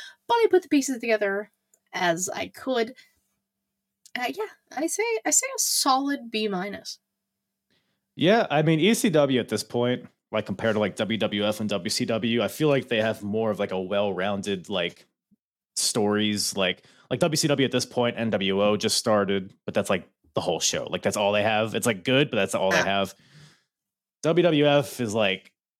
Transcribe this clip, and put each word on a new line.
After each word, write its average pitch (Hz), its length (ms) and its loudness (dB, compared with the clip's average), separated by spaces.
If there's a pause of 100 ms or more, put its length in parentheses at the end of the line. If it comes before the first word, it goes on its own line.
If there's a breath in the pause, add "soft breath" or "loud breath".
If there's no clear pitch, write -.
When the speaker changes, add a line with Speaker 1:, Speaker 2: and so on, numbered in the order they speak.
(260 loud breath)
Speaker 1:
but 466 80 2
I 466 160 4
put 370 140 6
the - 40 -20
pieces 269 300 0
together 214 540 0 (400)
as 175 360 0
I 190 200 -6
could. 247 460 -4 (1200 soft breath)
Uh, - 60 -6 (100)
yeah, 403 120 -6 (300)
I 302 120 -2
say, 415 160 -2 (200)
I 302 60 -2
say 508 160 2 (100)
a - 40 -6
solid 269 720 0
B 214 160 -2
minus. 196 500 -6 (1160)
Speaker 2:
Yeah, 202 340 2
I 151 120 2
mean, 160 180 4
E 196 140 4
C 240 140 0
W 143 300 4
at 110 120 -2
this 107 120 -2
point, 123 440 -2 (260)
like, 110 140 -2
compared 110 280 -2
to, 107 60 2
like, 101 160 0
W 110 220 -2
W 104 280 -2
F 107 140 -2
and 107 80 -4
W 101 200 -4
C 123 160 -2
W, 113 380 -2
I 98 60 0
feel 151 200 -2
like 139 200 0
they 113 120 0
have 110 220 -2
more 110 300 -2
of, 92 80 -4
like, 101 100 -2
a 95 100 -4
well-rounded, 98 880 -2
like, 90 380 -4 (720)
stories. 104 800 0
Like, 95 280 -2 (260 soft breath)
like, 127 100 -2
W 160 160 2
C - 120 0
W 139 160 2
at 117 80 0
this 123 140 0
point, 120 320 -2
N 113 120 -2
W 98 320 0
O 104 140 4
just 101 220 0
started, 101 540 0 (120)
but 95 100 -10
that's, 101 160 0
like, 95 180 -2 (260)
the - 60 -2
whole 82 200 -2
show. - 300 -2
Like, 90 120 -4
that's 101 140 0
all 104 160 2
they 104 100 2
have. 110 320 0
It's, 107 120 -2
like, 104 180 -2
good, 135 260 2
but 123 60 -2
that's 98 180 0
all 95 160 2
they 95 100 2
Speaker 1:
Ah. 90 40 0
Speaker 2:
have. 98 300 -2 (1080 soft breath)
W 165 200 2
W 156 240 6
F 143 340 2
is, 107 140 -2
like, 98 380 0 (280)